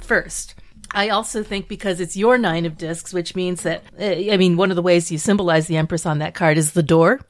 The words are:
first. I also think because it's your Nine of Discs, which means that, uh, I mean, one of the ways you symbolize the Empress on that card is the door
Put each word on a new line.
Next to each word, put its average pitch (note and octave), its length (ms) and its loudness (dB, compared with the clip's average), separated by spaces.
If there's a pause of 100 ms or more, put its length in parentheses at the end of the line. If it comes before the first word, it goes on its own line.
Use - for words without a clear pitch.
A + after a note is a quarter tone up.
first. - 540 -4 (380)
I G#3 180 -2
also G#3+ 340 -4
think G3 240 -8
because F#3+ 320 -6
it's E3+ 160 -8
your A3+ 200 4
Nine E3+ 300 0
of D#3 100 -8
Discs, E3 380 -10
which F3 220 -6
means F3+ 260 -4
that, E3 220 -4 (140)
uh, G3+ 60 -6 (280)
I G3+ 40 2
mean, F3+ 200 4
one F#3+ 140 2
of F3+ 60 -2
the F3 60 0
ways F3 300 2
you D#3 60 -4
symbolize E3+ 500 2
the E3 80 0
Empress D#3+ 280 -2
on D3+ 140 -2
that D#3+ 160 -6
card D#3+ 240 2
is D3+ 140 0
the F3 100 2
door E3 480 4